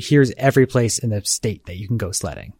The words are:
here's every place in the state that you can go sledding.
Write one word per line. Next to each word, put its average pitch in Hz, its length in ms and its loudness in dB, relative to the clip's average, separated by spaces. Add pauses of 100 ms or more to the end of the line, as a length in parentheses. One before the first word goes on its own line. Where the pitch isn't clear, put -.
here's 139 300 4
every 131 340 4
place 120 320 0
in 117 140 -2
the 104 120 -4
state - 440 -4
that 90 100 -14
you 101 100 -12
can 117 100 -2
go 101 140 -4
sledding. 76 480 -8